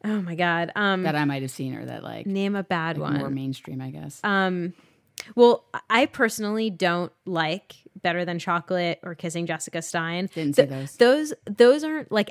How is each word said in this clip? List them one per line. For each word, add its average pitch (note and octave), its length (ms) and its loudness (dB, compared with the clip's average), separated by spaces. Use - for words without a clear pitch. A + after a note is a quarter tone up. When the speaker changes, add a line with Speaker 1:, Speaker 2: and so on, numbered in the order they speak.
Speaker 1:
Oh G#3+ 180 -2
my E3+ 120 -6
God. E3+ 420 0
Um, G3 280 2
Speaker 2:
That D#3 120 2
I D3+ 80 2
might C#3 180 0
have C3 80 -6
seen C3 240 -6
or A2+ 120 -10
that, A#2+ 180 -10
like, A2+ 220 -10
Speaker 1:
name G3 280 0
a G3 80 -2
bad E3 360 -2
Speaker 2:
like, D3 140 -4
Speaker 1:
one. C#3+ 60 2
Speaker 2:
more C#3 120 -2
mainstream, C3+ 500 -6
I C3 100 -8
guess. D3 320 -12
Speaker 1:
Um, F#3 500 0
well, A#3+ 300 8
I A#3+ 180 4
personally A3 640 0
don't F3 400 0
like E3+ 500 -2
Better F3 220 0
Than F3 140 -4
Chocolate F3 640 -2
or F3 140 -10
Kissing E3+ 300 -4
Jessica E3 360 -6
Stein. E3+ 520 -4
Speaker 2:
Didn't D3 200 0
Speaker 1:
Th-, C#3+ 140 4
Speaker 2:
see C#3 60 -8
those. C3+ 220 -10
Speaker 1:
those, D4 380 4
those B3 380 4
aren't, D#4 280 -6
like, G#3 180 0